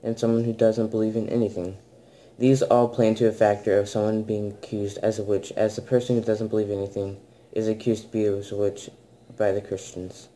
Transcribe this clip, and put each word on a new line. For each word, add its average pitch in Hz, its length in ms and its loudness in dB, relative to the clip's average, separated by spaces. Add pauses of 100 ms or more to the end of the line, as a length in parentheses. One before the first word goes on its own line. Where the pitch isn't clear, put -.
and 117 160 -4
someone 117 280 2
who 113 80 0
doesn't 110 360 2
believe 110 260 0
in 113 140 -2
anything. 95 480 -2 (640)
These 131 240 4
all 120 240 4
play 117 200 2
into 113 200 4
a 107 40 4
factor 104 460 2
of 101 100 2
someone 110 360 0
being 104 260 -4
accused 101 540 -8
as 110 160 0
a 104 40 -6
witch, 101 280 -2
as 110 240 0
the - 80 -8
person 123 320 0
who 113 80 0
doesn't 110 240 -2
believe 107 240 -2
anything 98 460 -6 (360)
is 110 140 -2
accused 110 380 -2
to - 40 -20
be 107 160 0
a 101 300 -2
witch 101 340 -2 (480)
by 104 140 2
the 101 100 -2
Christians. - 760 -10